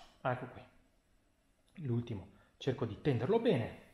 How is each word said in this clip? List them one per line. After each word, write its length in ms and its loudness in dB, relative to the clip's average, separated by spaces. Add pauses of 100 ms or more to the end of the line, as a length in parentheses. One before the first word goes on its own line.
(220)
Ecco 240 -2
qui, 160 -16 (1200)
l'ultimo, 440 -2 (280)
cerco 300 0
di 160 -8
tenderlo 360 4
bene 420 2 (140)